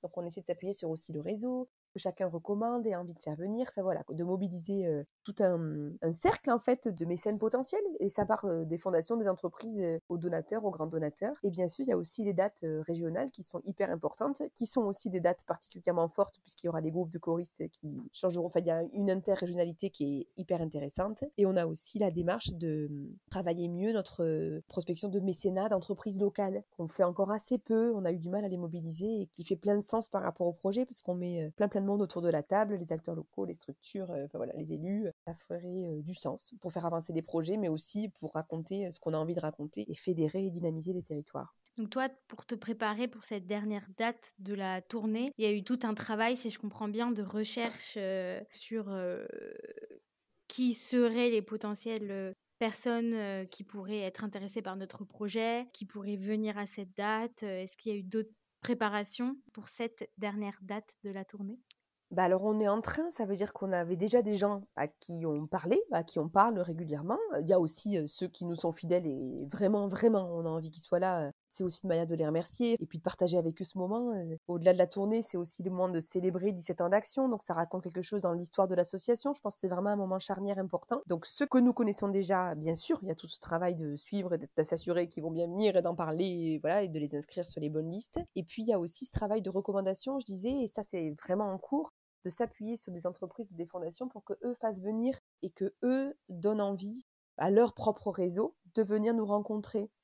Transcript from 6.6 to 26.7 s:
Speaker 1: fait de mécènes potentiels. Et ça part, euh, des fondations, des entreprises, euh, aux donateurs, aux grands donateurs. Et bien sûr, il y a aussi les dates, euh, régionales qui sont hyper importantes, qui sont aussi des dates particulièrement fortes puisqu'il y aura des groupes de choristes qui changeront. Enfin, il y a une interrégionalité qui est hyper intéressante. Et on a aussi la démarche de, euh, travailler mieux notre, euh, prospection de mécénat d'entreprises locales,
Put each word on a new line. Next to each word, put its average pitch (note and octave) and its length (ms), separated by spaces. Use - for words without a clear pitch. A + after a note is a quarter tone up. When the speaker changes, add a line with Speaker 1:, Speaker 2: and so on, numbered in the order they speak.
Speaker 1:
fait B3+ 260
de E3+ 180
mécènes F3+ 320
potentiels. B3+ 460
Et G3+ 100
ça G3+ 160
part, G#3+ 200
euh, E3 200
des D#3+ 140
fondations, F3+ 380
des A3 100
entreprises, G3 540
euh, E3 180
aux F3 80
donateurs, E3+ 480
aux G3+ 60
grands D#3 160
donateurs. D#3 560
Et G3+ 80
bien F3+ 160
sûr, G#3+ 180
il C4 40
y A#3+ 40
a F#3 40
aussi F3 280
les G3+ 80
dates, F#3+ 300
euh, D#3 200
régionales E3+ 500
qui - 100
sont - 220
hyper F#3+ 260
importantes, G3 500
qui A#3 120
sont B3 160
aussi G3+ 280
des F3+ 80
dates F3 300
particulièrement E3+ 600
fortes - 340
puisqu'il - 240
y - 20
aura E3 120
des D#3 120
groupes E3+ 180
de E3+ 80
choristes E3 520
qui C#3+ 300
changeront. F3 340
Enfin, F3 140
il F3+ 60
y E3 40
a E3 220
une G3+ 180
interrégionalité F#3 800
qui C#3+ 300
est - 160
hyper E3+ 260
intéressante. D#3+ 640
Et G3+ 60
on F#3+ 120
a E3+ 100
aussi D#3+ 320
la G3+ 140
démarche F3 420
de, D#3 340
euh, C#3+ 220
travailler F3 380
mieux F3+ 240
notre, F#3+ 320
euh, D#3+ 440
prospection F3+ 400
de G3 100
mécénat F#3+ 500
d'entreprises G3 520
locales, G3+ 420